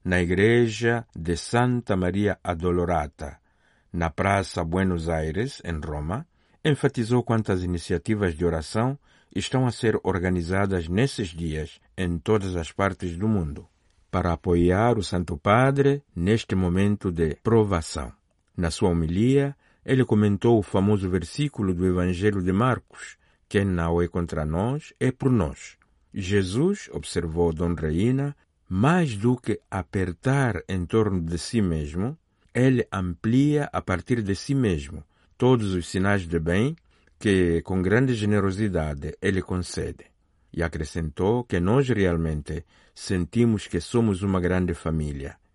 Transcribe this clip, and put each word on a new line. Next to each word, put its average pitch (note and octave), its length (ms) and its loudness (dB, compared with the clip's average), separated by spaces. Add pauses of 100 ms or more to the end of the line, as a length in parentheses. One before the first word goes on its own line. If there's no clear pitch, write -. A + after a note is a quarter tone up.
na F2+ 180 2
igreja A2+ 840 4 (100)
de E2 220 -2
Santa A#2+ 580 0
Maria F#2 480 0
Adolorata, F2 960 -2 (540)
na E2+ 180 -2
Praça F#2+ 520 0
Buenos F2 460 0
Aires, D#2+ 540 -4
em E2+ 160 -6
Roma, D#2 480 -6 (380)
enfatizou B2 580 0
quantas G#2+ 400 0
iniciativas F2 720 -2
de E2 100 -2
oração A2 520 -2 (380)
estão C3 300 -2
a A#2+ 60 0
ser G#2+ 320 0
organizadas F#2 840 0
nesses G#2 420 -2
dias D#2+ 500 -8 (160)
em F2 220 -2
todas F#2+ 380 0
as E2 160 -6
partes F#2 440 -4
do G2 120 -2
mundo, E2+ 400 -2 (420)
para F2 240 0
apoiar F2+ 640 2
o G2 60 -2
Santo F2 340 -4
Padre C#3 680 2 (120)
neste G2 400 0
momento F#2+ 560 2
de D#2+ 320 0
provação. F#2+ 680 0 (460)
Na E2+ 140 0
sua G2 180 0
homilia, A2+ 680 2 (300)
ele C3 180 4
comentou G#2+ 540 4
o G#2 60 2
famoso G2 460 2
versículo F#2+ 680 -2
do F2+ 100 0
Evangelho F#2 560 0
de F2+ 100 0
Marcos: A2 680 -2 (300)
"Quem G2+ 180 0
não E2+ 360 0
é F2 60 0
contra E2 380 -4
nós, G#2+ 540 -4
é B2+ 120 0
por C3+ 200 -2
nós." E2+ 460 -2 (340)
Jesus, G#2 800 -2
observou E2 600 -2
Dom E2+ 220 -2
Reina, A2 600 0 (380)
"Mais C#3 440 2
do A#2+ 180 2
que - 240 -4 (100)
apertar G2 1000 -2
em F2+ 160 -2
torno G#2 340 2
de E2 180 -4
si A2+ 240 -2
mesmo, E2+ 560 -2 (360)
ele B2 360 2
amplia A#2 840 0
a F2+ 80 -4
partir G2+ 400 -2
de G2 120 -2
si C#3 220 -4
mesmo E2+ 480 -2 (340)
todos A#2 360 4
os F2 140 -2
sinais G2 380 0
de E2+ 140 -2
bem G2 360 0 (440)
que, F2+ 440 4
com F#2 180 -2
grande A#2 320 2
generosidade, F#2+ 1080 -2
ele F#2+ 200 0
concede." E2 640 -6 (480)
E E2 100 -2
acrescentou E2+ 800 -2
que F#2 160 -2
nós B2 300 2
realmente E2 720 -2 (320)
sentimos G#2 720 0
que - 140 -2
somos G#2+ 400 0
uma G2 180 0
grande F2 340 0
família. D2 600 -4 (200)